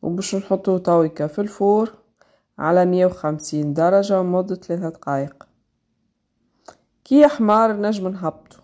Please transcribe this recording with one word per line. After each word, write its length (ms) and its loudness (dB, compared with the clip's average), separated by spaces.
وباش 340 -6
نحطوه 420 -2
تويكا 500 0
في 140 -8
الفور 520 0
على 260 2
مية 200 2
وخمسين 680 -4
درجة 500 2
مدة 320 -2
ثلاثة 340 -8
دقائق. 580 -8
كي 180 6
يحمر 520 4
نجم 340 -4
نهبطه 560 -8